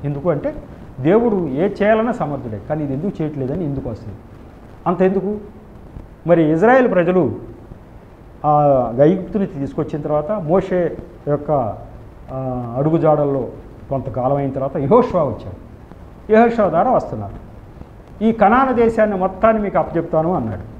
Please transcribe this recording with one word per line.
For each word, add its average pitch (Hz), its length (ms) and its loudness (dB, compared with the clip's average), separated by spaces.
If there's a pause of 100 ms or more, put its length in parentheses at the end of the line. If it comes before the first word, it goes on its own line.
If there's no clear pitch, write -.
ఎందుకు 143 260 -2
అంటే 160 240 -2 (460)
దేవుడు 196 480 2
ఏ 151 200 0
చేయాలన్నా 220 440 2
సమర్థుడే, 123 560 -6
కానీ 151 160 -2
ఇది 135 80 -4
ఎందుకు 165 300 -4
చేయట్లేదని 147 420 -4
ఎందుకు 135 260 -4
వస్తుంది? 104 260 -12 (720)
అంతెందుకు, 190 520 0 (880)
మరి 160 260 4
ఇజ్రాయెల్ 240 380 4
ప్రజలు 175 580 0 (1000)
ఆ 143 540 4
ఐగుప్తు 185 380 4
నుంచి 190 200 -2
తీసుకొచ్చిన 143 440 -4
తర్వాత 151 300 -2
మోషే 175 640 0 (320)
యొక్క, 147 220 -2 (840)
ఆ, 127 460 -6
అడుగుజాడల్లో 147 720 2 (420)
కొంతకాలం 131 460 -2
అయిన 139 140 -2
తర్వాత 135 260 -4
యెహోషువ 202 440 2
వచ్చాడు. - 360 -6 (760)
యెహోషువ 226 360 6
ద్వారా 180 220 2
వస్తున్నారు. 110 440 -2 (880)
"ఈ 220 80 4
కనాను 226 400 4
దేశాన్ని 220 440 2
మొత్తాన్ని 208 460 2
మీకు 185 160 0
అప్పచెప్తాను" 165 560 0
అన్నాడు. 110 460 -6